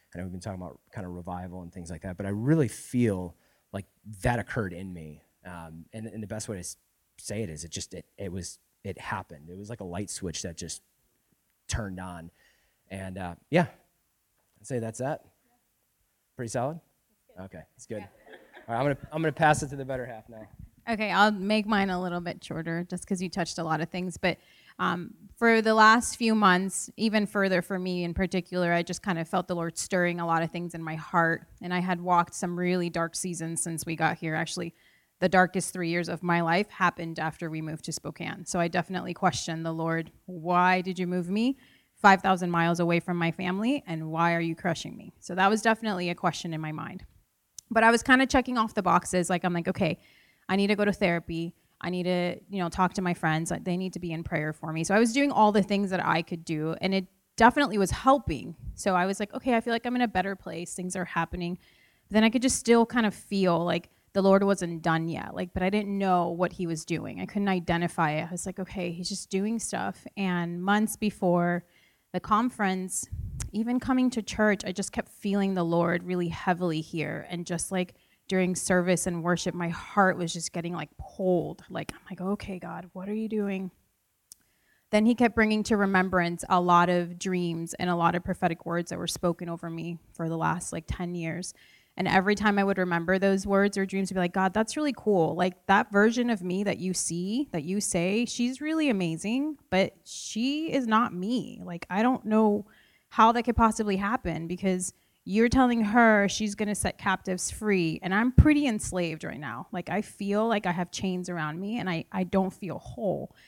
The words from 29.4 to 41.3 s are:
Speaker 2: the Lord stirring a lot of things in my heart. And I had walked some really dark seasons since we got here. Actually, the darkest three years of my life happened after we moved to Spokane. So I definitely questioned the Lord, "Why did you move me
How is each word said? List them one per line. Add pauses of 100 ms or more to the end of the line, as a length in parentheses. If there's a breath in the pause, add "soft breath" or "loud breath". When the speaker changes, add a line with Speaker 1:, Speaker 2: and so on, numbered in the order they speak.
Speaker 2:
the
Lord
stirring
a
lot
of
things
in
my
heart. (140)
And
I
had
walked
some
really
dark
seasons
since
we
got
here.
Actually, (460 soft breath)
the
darkest
three
years
of
my
life
happened
after
we
moved
to
Spokane.
So
I
definitely
questioned
the
Lord, (160)
"Why
did
you
move
me (360 soft breath)